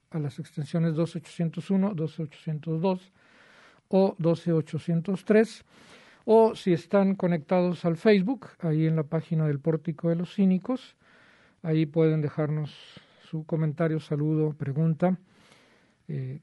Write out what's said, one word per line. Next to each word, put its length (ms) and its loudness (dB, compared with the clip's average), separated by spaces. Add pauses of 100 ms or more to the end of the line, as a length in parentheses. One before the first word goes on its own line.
(120)
a 80 -6
las 180 -6
extensiones 580 -4
doce 240 -4
ochocientos 520 -6
uno, 240 0
doce 280 -6
ochocientos 580 -8
dos 320 -4 (760)
o 320 2
doce 320 0
ochocientos 720 -2
tres, 400 2 (640)
o 300 6
si 180 0
están 420 2
conectados 720 0
al 100 2
Facebook, 520 2 (120)
ahí 260 0
en 120 2
la 60 0
página 440 -2
del 140 -2
Pórtico 480 -4
de 80 0
los 180 -8
Cínicos, 640 0 (640)
ahí 220 2
pueden 340 2
dejarnos 560 -4 (540)
su 160 -8
comentario, 560 -2
saludo, 500 -2
pregunta, 680 0 (920)
eh, 340 -8